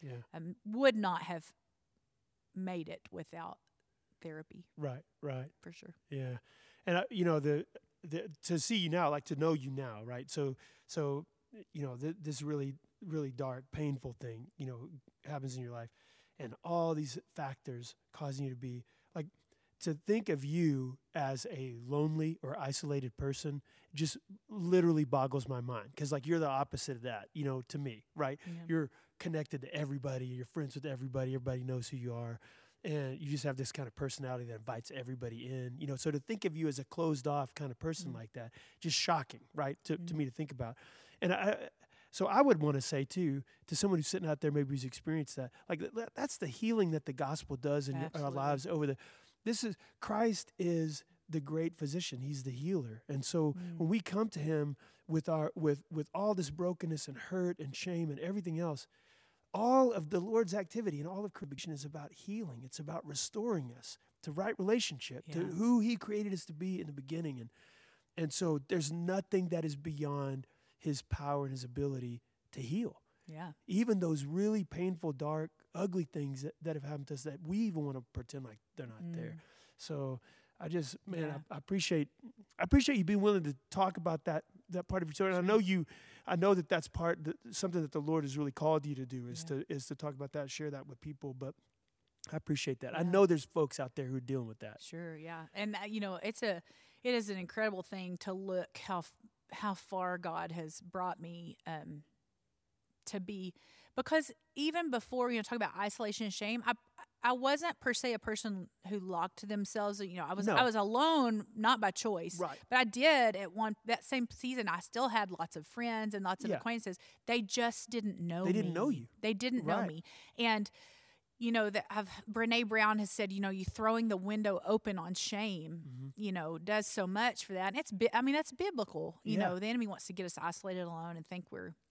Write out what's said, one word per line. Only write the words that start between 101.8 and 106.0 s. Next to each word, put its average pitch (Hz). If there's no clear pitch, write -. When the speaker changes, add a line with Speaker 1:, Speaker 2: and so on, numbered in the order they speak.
Speaker 2:
to 202
be, 185
because 311
even 311
before, 247
you 233
know, 214
talk 240
about 202
isolation 208